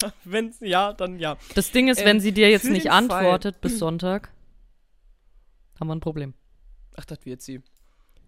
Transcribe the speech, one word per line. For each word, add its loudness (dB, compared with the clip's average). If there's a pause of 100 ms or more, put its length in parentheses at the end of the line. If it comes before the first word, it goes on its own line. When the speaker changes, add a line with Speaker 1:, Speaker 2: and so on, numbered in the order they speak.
(240)
Speaker 1:
Wenn's -6
ja, -2
dann -8
ja. -6 (160)
Speaker 2:
Das -2
Ding 4
ist, 0
Speaker 1:
Ähm, -2
Speaker 2:
wenn 6
sie 0
dir 6
jetzt 4
Speaker 1:
für 0
Speaker 2:
nicht 2
Speaker 1:
den -2
Fall 4
Speaker 2:
antwortet 0
bis -4
Sonntag, -4 (1500)
haben -6
wir -4
ein -8
Problem. -8 (640)
Speaker 1:
Ach, -16
das -14
wird -14
sie. -14 (680)